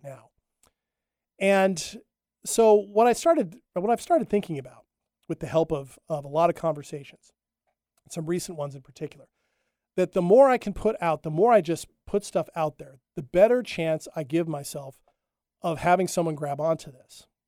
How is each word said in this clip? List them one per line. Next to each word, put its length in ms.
now. 260
And 580
so 280
what 340
I 60
started, 440
what 180
I've 100
started 280
thinking 280
about 280
with 120
the 80
help 240
of, 360
of 180
a 40
lot 200
of 60
conversations, 800
some 160
recent 320
ones 180
in 60
particular, 460
that 180
the 80
more 280
I 80
can 160
put 280
out, 220
the 60
more 220
I 100
just 260
put 160
stuff 320
out 220
there, 220
the 60
better 400
chance 540
I 80
give 240
myself 540
of 180
having 280
someone 280
grab 260
onto 300
this. 360